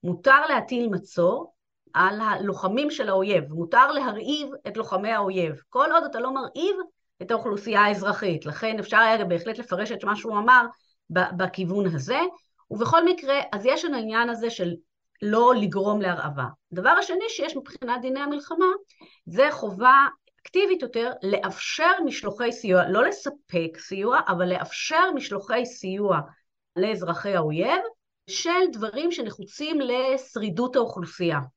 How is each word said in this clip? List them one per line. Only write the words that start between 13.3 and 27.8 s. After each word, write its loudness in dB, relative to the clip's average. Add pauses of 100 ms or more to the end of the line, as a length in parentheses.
אז -4
יש 2
לנו -2
העניין -2
הזה -4
של -4 (480)
לא 4
לגרום 0
להרעבה. -4 (280)
דבר 2
השני 2
שיש -6
מבחינת -8
דיני -4
המלחמה, -2 (600)
זה 4
חובה 4 (360)
אקטיבית 2
יותר -4 (100)
לאפשר 0 (120)
משלוחי -4
סיוע, 2
לא 4
לספק -4
סיוע, -2
אבל 0
לאפשר 0
משלוחי -4
סיוע -2 (560)
לאזרחי -2
האויב, 0 (460)